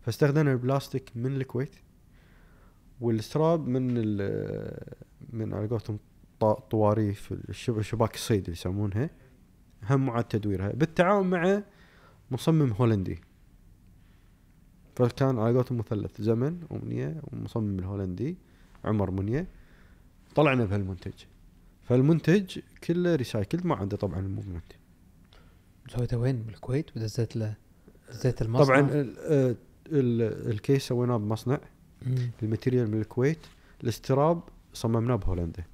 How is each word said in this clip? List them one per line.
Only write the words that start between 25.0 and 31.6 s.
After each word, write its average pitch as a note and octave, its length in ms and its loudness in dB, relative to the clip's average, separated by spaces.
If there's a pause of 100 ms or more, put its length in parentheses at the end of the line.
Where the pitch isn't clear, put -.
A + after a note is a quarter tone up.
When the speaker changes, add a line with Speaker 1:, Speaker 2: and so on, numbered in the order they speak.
Speaker 2:
سويته A#2+ 280 -2
وين؟ B2 260 0
بالكويت؟ B2+ 540 -6
ودزيت A2 380 -4
له، A2 180 -2 (560)
دزيت B2 320 -2
المصنع؟ A#2+ 240 6
Speaker 1:
طبعا C3+ 140 8 (120)
ال-، C#3 280 0
آه، C3 360 2 (320)
ال-، A#2+ 640 0
الكيس C3+ 360 2
سويناه B2 300 0
بمصنع. A2 420 -2 (420)